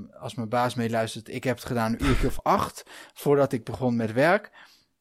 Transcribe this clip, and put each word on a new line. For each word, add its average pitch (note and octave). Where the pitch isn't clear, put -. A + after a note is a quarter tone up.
als -
mijn A2
baas B2
meeluistert, A2+
ik B2
heb B2
het -
gedaan A#2
een B2
uurtje C3
of -
acht -
voordat C#3
ik A#2+
begon A#2+
met A2+
werk. E3